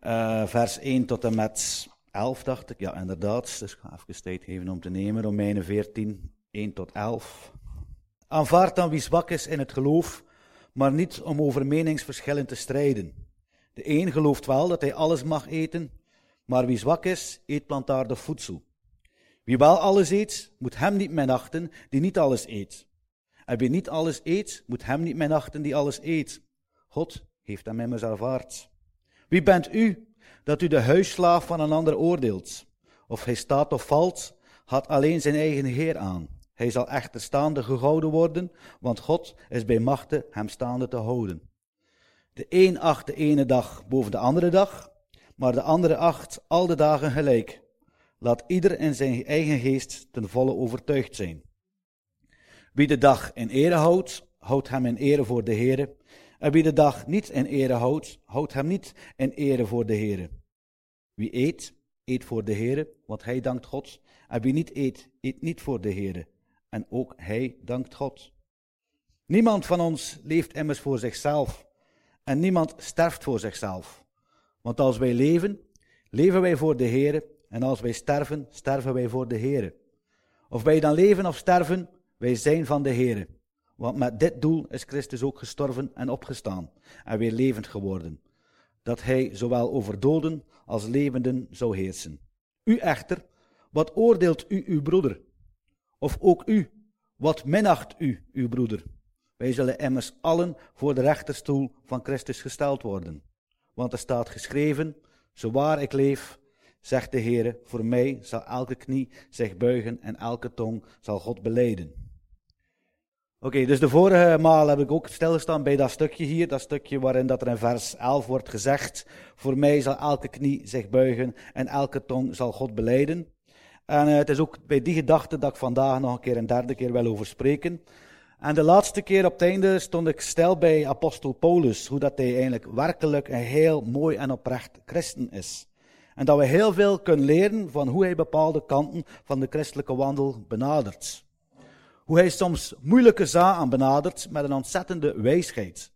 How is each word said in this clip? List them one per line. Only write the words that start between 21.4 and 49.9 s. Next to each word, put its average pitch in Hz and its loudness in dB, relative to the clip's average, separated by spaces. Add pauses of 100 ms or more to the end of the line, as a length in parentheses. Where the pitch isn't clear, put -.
die 135 0
niet 185 0
alles 135 2
eet. - -12 (580)
En 123 -4
wie 123 0
niet 180 -2
alles 160 -4
eet, 190 -6
moet 120 -10
hem 139 -2
niet 165 -4
minachten 151 -2
die 143 -2
alles 143 -2
eet. 160 -4 (460)
God - -8 (180)
heeft - -12
hem 110 -8
immers 117 -6
aanvaard. 113 -6 (580)
Wie 175 4
bent 175 4
u, 220 0 (300)
dat 151 0
u 175 0
de 147 4
huisslaaf 170 4
van 170 -4
een 151 0
ander 156 2
oordeelt? 135 -2 (400)
Of - -10
hij 123 -2
staat 143 0
of 135 -4
valt, 165 0 (280)
had 131 -2
alleen 151 2
zijn 143 0
eigen 151 0
Heer 139 -2
aan. 92 -6 (260)
Hij 120 -2
zal 120 -2
echter 127 -6
staande 143 -2
gehouden 139 0
worden, 165 0 (280)
want 120 -4
God - -4 (140)
is 123 -4
bij 113 2
machte 131 -2
hem 104 -8
staande 123 -6
te 123 -8
houden. 110 -6 (840)
De - -14
een 185 4
acht 156 0
de 147 -6
ene 151 2
dag 123 0
boven 123 0
de 104 -4
andere 156 2
dag, 190 0 (440)
maar 127 0
de 123 0
andere 160 2
acht - -2
al 175 2
de 170 0
dagen 151 2
gelijk. 127 0 (560)
Laat 120 0
ieder 180 0
in 151 0
zijn 123 -2
eigen 151 0
geest 131 -4